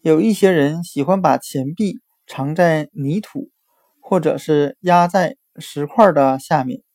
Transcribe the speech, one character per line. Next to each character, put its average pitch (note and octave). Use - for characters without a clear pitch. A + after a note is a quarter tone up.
有 D#3+
一 G#3+
些 F#3+
人 D#3+
喜 C#3+
欢 F#3
把 C3+
钱 C#3
币 G3
藏 C#3+
在 E3
泥 D3
土， -
或 F#3+
者 D3+
是 D3
压 F3
在 F3
石 D3
块 G#3
的 C3+
下 C3+
面。 -